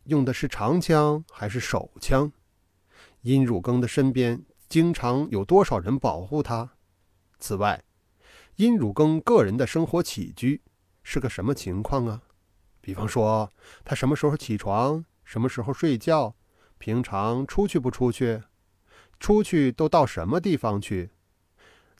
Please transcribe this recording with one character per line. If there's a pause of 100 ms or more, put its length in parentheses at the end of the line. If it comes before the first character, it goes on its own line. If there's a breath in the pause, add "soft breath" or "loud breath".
用
的
是
长
枪
还
是
手
枪？ (880 soft breath)
殷
汝
耕
的
身
边 (240)
经
常
有
多
少
人
保
护
他？ (680)
此
外， (720 soft breath)
殷
汝
耕
个
人
的
生
活
起
居 (420)
是
个
什
么
情
况
啊？ (600)
比
方
说， (320 soft breath)
他
什
么
时
候
起
床， (200)
什
么
时
候
睡
觉， (420)
平
常
出
去
不
出
去， (760 soft breath)
出
去
都
到
什
么
地
方
去？ (880 soft breath)